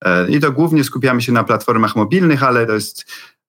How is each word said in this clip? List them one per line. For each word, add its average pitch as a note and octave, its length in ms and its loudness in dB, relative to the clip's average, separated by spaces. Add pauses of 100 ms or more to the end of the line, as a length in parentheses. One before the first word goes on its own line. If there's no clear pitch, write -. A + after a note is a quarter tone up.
E, F2+ 240 2
i D3 100 2
to D3 120 0
głównie D#3 320 2
skupiamy B2+ 380 -2
się A#2+ 100 -2
na A#2+ 120 2
platformach A2 520 0
mobilnych, C#3+ 480 2
ale B2 220 2
to A2 80 -2
jest, - 320 -6 (440)